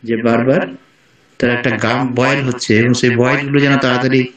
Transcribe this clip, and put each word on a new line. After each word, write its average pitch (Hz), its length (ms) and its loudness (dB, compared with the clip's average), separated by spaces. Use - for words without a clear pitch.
যে 113 80 -2
বারবার 123 340 2
তার 123 200 0
একটা 127 140 -2
গাম 117 160 0
বয়েল 135 280 2
হচ্ছে 123 320 -4
এবং 120 140 2
সেই 123 220 0
বয়েল 127 320 2
গুলো 139 180 0
যেন 139 80 2
তাড়াতাড়ি 127 360 0